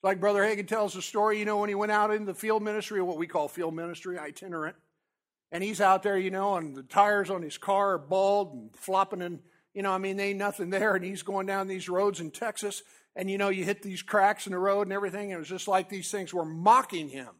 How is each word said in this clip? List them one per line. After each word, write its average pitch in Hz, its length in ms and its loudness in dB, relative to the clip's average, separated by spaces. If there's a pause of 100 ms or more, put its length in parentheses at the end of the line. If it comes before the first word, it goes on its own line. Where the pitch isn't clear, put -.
Like 190 180 2
Brother 202 220 4
Hagin 208 260 0
tells 208 260 0
the 180 80 -10
story, 214 360 2
you 214 60 -2
know, 208 140 0
when 208 100 0
he 202 60 -2
went 214 180 0
out 208 200 4
in 214 120 -2
the 190 100 -6
field 220 280 0
ministry, 208 400 -2
what 175 160 -2
we 170 80 -2
call 151 220 -2
field 165 260 -6
ministry, 170 440 -8
itinerant. 156 580 -8 (760)
And 175 140 -4
he's 202 160 -2
out 190 220 6
there, 202 160 2
you 190 120 0
know, 196 260 0
and 151 200 -6
the 135 60 -12
tires 202 480 4
on 180 120 -4
his 147 160 -10
car 196 360 2
are 170 40 0
bald 190 540 2
and 113 240 -16
flopping 190 460 0
and, 175 180 -6 (340)
you 196 80 -6
know, 196 100 0
I 190 60 2
mean, 190 220 -4
ain't 196 180 -2
nothing 202 320 -4
there. 196 240 2
And 180 100 0
he's 190 180 -8
going 196 240 -4
down 196 200 -2
these 190 220 -6
roads 196 320 0
in 156 100 -8
Texas. 208 520 -8 (340)
And, 190 140 -4
you 196 80 -2
know, 202 100 2
you 190 160 0
hit 202 180 -2
these 190 200 -10
cracks 208 440 2
in 196 60 -6
the 180 60 -2
road 196 240 2
and 190 100 -4
everything. 196 400 -4
And 180 40 -8
it - 20 -8
was 151 100 -10
just 185 180 -10
like - 220 2
these 190 220 -8
things 190 220 -6
were 175 120 0
mocking 170 640 4
him. 127 320 -12